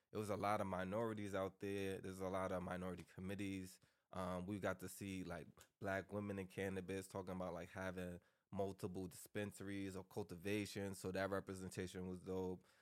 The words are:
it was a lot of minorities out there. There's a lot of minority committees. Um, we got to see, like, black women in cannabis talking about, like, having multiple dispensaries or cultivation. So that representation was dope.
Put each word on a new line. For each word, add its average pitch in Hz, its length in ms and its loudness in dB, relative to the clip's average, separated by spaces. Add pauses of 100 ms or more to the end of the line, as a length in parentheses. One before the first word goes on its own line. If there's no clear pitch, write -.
(120)
it - 60 -4
was 107 140 2
a 98 40 4
lot 101 240 6
of 101 60 2
minorities 101 720 2
out 95 260 2
there. 98 400 0
There's 95 180 -4
a 95 80 0
lot 92 240 2
of 90 120 2
minority 90 500 -2
committees. 95 640 -2 (360)
Um, 90 340 0
we 101 100 0
got 92 220 2
to 92 100 -6
see, 95 380 -4
like, 85 180 -4 (340)
black 95 320 2
women 101 280 0
in 92 80 -2
cannabis 95 580 0
talking 95 280 -4
about, 90 200 0
like, 87 220 -4
having 90 440 0 (320)
multiple 95 560 0
dispensaries 98 880 -2
or 92 160 -4
cultivation. 98 840 0
So 92 160 -2
that 95 180 4
representation 92 800 -2
was 90 100 -4
dope. 92 400 0 (220)